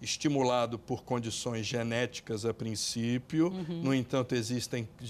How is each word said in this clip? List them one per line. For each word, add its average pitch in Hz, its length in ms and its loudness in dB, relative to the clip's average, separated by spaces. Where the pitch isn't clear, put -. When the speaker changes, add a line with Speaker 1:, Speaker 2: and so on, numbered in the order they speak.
Speaker 1:
estimulado 123 760 2
por - 260 -4
condições 113 640 -2
genéticas 117 760 -2
a 113 100 2
princípio. 120 920 0
Speaker 2:
Uhum. 175 340 -4
Speaker 1:
No 135 120 4
entanto, 127 400 2
existem 117 540 -2